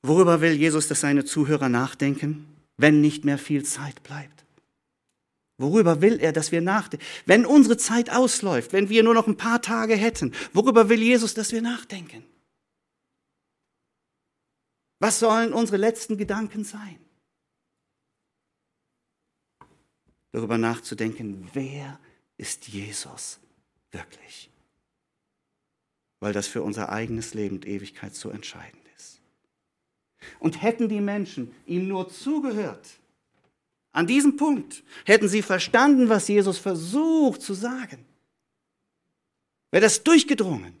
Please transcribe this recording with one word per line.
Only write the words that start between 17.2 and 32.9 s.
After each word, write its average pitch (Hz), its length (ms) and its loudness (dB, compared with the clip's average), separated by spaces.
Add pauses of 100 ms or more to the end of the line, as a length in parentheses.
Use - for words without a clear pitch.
Darüber 113 260 -4
nachzudenken, 110 960 -6
wer 139 460 -12 (380)
ist - 320 -14
Jesus - 680 -14 (520)
wirklich? - 600 -20 (1700)
Weil 104 120 -4
das 101 140 -4
für - 160 -8
unser 101 280 -8
eigenes 113 440 -8
Leben 101 220 -6
und 95 100 -14
Ewigkeit 101 480 -12
so - 160 -14
entscheidend - 560 -18 (100)
ist. - 240 -20 (1160)
Und - 240 -4
hätten 233 260 0
die 208 120 -4
Menschen 202 540 -6 (120)
ihm 185 220 -4
nur 185 200 -6
zugehört, 226 800 -6 (1040)